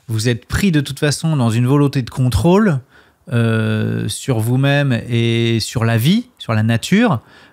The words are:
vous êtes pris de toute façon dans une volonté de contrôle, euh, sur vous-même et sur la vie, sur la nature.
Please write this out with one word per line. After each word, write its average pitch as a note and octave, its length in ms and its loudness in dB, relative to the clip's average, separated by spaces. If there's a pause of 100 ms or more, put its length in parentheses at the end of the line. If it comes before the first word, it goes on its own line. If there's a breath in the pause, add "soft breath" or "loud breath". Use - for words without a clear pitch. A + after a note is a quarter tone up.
vous A2+ 220 -2
êtes A#2+ 180 -2
pris - 240 0
de D3+ 100 2
toute C3+ 200 -6
façon D3+ 360 -2
dans A#2+ 140 2
une A#2+ 160 0
volonté C#3+ 360 2
de A2+ 80 -12
contrôle, D3+ 680 2 (540 soft breath)
euh, A2 760 0
sur A2+ 300 -4
vous-même C3+ 540 0 (160)
et A#2 500 0
sur A2+ 260 -2
la A2+ 120 2
vie, E3+ 320 0 (100)
sur - 160 -6
la G#2+ 80 2
nature. C3+ 580 2 (320 loud breath)